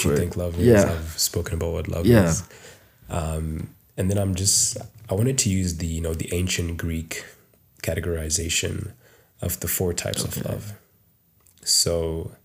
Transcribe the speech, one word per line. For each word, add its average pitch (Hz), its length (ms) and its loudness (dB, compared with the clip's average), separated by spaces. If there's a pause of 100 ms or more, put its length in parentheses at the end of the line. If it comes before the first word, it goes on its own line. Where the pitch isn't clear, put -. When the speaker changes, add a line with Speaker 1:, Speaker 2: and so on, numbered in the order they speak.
Speaker 1:
you 71 80 4
Speaker 2:
for - 40 4
it. 73 40 4
Speaker 1:
think 87 180 -2
love 87 220 -2
is. 101 80 4
Speaker 2:
Yeah. 101 240 8
Speaker 1:
I've 80 280 -6
spoken - 360 -2
about 82 180 -2
what 82 140 -4
love 85 180 0
Speaker 2:
Yeah. 104 240 8
Speaker 1:
is. 80 140 0 (680)
Um, 80 600 -4 (280)
and 95 140 0
then 101 80 2
I'm 98 160 0
just, - 420 2 (320)
I 95 60 0
wanted 131 240 2
to 110 100 2
use 90 280 0
the, 82 100 -4
you 80 140 -4
know, 82 120 -2
the 78 180 -6
ancient 87 460 -2
Greek 82 480 -6 (560)
categorization 82 1120 -4 (480)
of - 180 -4
the 87 80 -6
four 90 260 0
types - 300 -6
Speaker 2:
Okay. - 160 -6
Speaker 1:
of - 60 -6
love. - 280 -6 (920)
So, 82 680 0 (140)